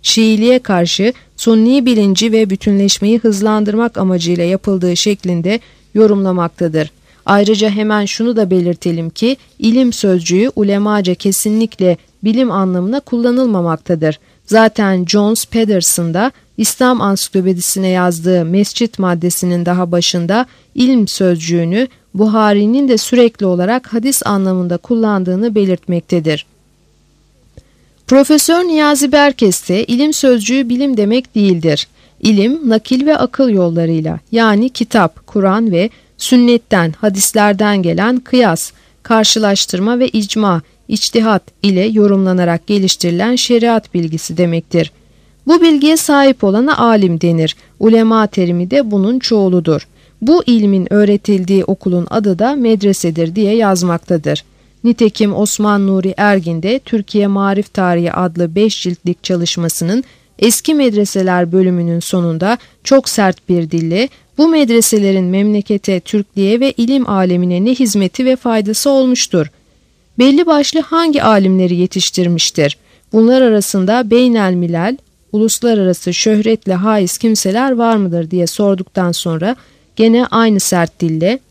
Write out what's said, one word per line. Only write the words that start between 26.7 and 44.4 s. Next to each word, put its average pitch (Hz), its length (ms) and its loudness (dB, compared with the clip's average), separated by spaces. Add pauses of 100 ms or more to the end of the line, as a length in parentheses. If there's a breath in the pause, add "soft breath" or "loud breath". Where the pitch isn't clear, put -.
Profesör 302 580 4
Niyazi 294 480 0
Berkes 285 560 2
de 190 160 -2
ilim 285 280 0
sözcüğü 247 560 0
bilim 254 280 -2
demek 220 380 -2
değildir. 175 520 0 (340 soft breath)
İlim, 226 480 0
nakil 254 380 0
ve 311 100 2
akıl 254 320 0
yollarıyla, 165 680 0 (140)
yani 226 380 2
kitap, - 560 -2
Kur'an 202 460 0
ve 185 180 0 (280 soft breath)
sünnetten, 233 840 2
hadislerden 208 840 0
gelen 196 380 0
kıyas, 226 520 0 (300 soft breath)
karşılaştırma 214 960 0
ve 254 100 0
icma, 202 540 -2 (260 soft breath)
içtihat 220 540 0 (200)
ile 196 240 2
yorumlanarak 190 800 0
geliştirilen 190 680 -2
şeriat 233 580 0
bilgisi 160 420 -6
demektir. 165 560 -2 (540 soft breath)